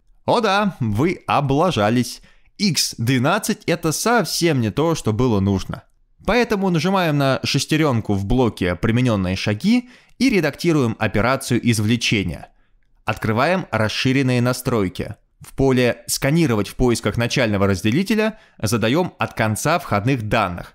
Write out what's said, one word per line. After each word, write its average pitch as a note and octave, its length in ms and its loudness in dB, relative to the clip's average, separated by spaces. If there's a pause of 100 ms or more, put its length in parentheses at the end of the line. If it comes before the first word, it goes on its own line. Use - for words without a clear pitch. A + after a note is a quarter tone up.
(240)
О F3 160 2
да, G#3 400 0
вы A#2 460 0
облажались. B2 960 0 (340)
Икс - 400 -2
двенадцать — C#3 720 0
это E3 260 -2
совсем E3+ 720 0
не A2 80 0
то, D#3+ 240 0
что A2+ 180 -2
было G#2+ 280 2
нужно. G2 420 -2 (420)
Поэтому G#3+ 460 0
нажимаем F3 480 0
на C3+ 260 0
шестеренку C#3 720 0
в G2 100 -2
блоке G2+ 500 0
«Примененные G#2+ 640 0
шаги» F#3+ 540 0 (280)
и B3+ 120 2
редактируем D3+ 680 0
операцию A2+ 600 0 (100)
извлечения. G#2 800 -2 (560)
Открываем B2 640 -2
расширенные B2+ 720 0
настройки. A#2+ 760 -2 (240)
В - 160 -20
поле B2+ 500 2
«Сканировать C3+ 600 0
в - 80 -16
поисках A#2 400 0
начального A2+ 500 0
разделителя» F#3+ 720 0 (200)
задаем A#2 600 0
от A2+ 160 -6
конца A#2 460 0
входных A2 480 -2
данных, G2 460 -2